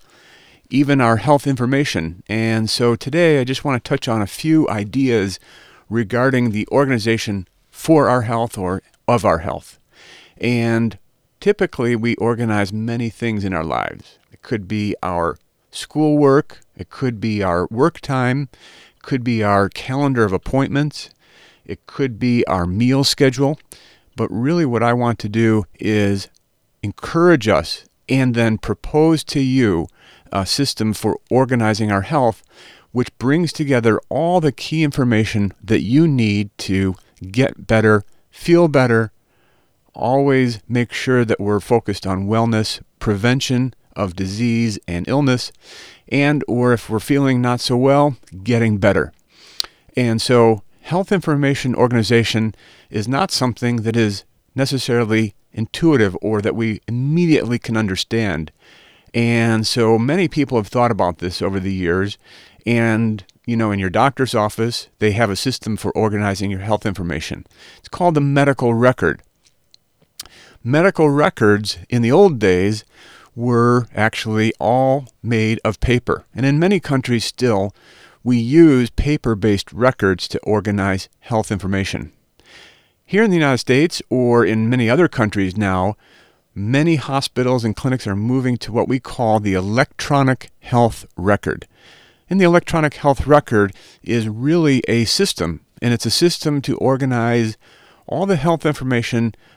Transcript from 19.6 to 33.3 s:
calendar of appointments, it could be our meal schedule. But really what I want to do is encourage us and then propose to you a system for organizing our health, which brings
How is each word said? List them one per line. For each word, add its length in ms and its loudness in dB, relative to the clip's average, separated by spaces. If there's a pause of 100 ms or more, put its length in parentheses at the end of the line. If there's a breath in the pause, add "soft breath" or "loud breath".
calendar 540 -2
of 100 0
appointments, 760 -2 (560 soft breath)
it 220 -12
could 320 -4
be 260 0
our 180 -2
meal 380 2
schedule. 560 0 (560 loud breath)
But 160 -4
really 340 -2
what 200 0
I 80 2
want 260 0
to 100 -8
do 360 2 (160)
is 480 0 (520)
encourage 680 2
us 380 0 (220)
and 280 2
then 200 2
propose 680 0
to 160 -4
you 480 2 (420 soft breath)
a 160 -2
system 460 -2
for 260 -2 (100)
organizing 640 2
our 120 2
health, 420 -2 (480 loud breath)
which 260 -4
brings 340 0